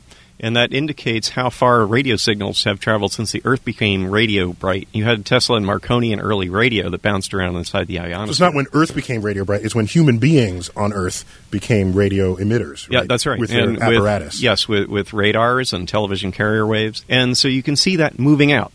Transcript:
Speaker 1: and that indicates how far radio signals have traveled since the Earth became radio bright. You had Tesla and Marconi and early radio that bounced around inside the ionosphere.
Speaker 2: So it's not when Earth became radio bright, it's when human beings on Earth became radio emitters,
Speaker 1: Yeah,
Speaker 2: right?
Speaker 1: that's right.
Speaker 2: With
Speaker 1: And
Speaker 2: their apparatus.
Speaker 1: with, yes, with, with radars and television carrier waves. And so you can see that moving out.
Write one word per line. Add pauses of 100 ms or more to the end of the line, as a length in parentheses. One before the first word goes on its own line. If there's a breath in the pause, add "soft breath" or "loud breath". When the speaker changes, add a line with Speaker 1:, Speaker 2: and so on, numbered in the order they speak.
(380 soft breath)
Speaker 1:
and
that
indicates
how
far
radio
signals
have
traveled
since
the
Earth
became
radio
bright.
You
had
Tesla
and
Marconi
and
early
radio
that
bounced
around
inside
the
ionosphere.
Speaker 2:
So
it's
not
when
Earth
became
radio
bright,
it's
when
human
beings
on
Earth (280 soft breath)
became
radio
emitters,
Speaker 1:
Yeah,
Speaker 2:
right?
Speaker 1:
that's
right.
Speaker 2:
With
Speaker 1:
And
Speaker 2:
their
apparatus.
Speaker 1:
with,
yes,
with,
with
radars
and
television
carrier
waves.
And
so
you
can
see
that
moving
out.